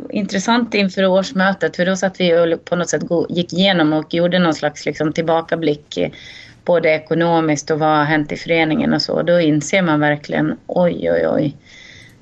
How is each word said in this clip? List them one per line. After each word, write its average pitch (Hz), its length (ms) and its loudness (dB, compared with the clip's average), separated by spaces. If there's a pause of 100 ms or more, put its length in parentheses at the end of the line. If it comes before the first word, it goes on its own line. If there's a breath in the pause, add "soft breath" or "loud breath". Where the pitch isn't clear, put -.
intressant 220 640 -2
inför 196 320 0
årsmötet, 190 680 0
för 175 100 0
då 190 100 0
satt 185 240 -2
vi 170 360 2
och - 100 -8
på 180 100 -4
något 175 140 -2
sätt 156 120 -2
go-, 170 280 -2
gick 175 240 -4
igenom 170 400 2
och 151 200 -4
gjorde 175 260 2
någon 165 140 2
slags, - 320 -6
liksom, 151 280 -4
tillbakablick, 165 840 -2
eh, - 140 -2 (540 loud breath)
både 165 240 2
ekonomiskt 160 840 0
och 156 80 0
vad 156 180 2
har 147 60 4
hänt 151 280 0
i - 40 -6
föreningen 156 580 0
och 151 80 0
så. - 200 -2
Då 175 180 2
inser 156 420 0
man 156 180 2
verkligen, 151 580 -2 (100)
oj, 170 440 0
oj, 85 160 2
oj. - 280 -2 (680 loud breath)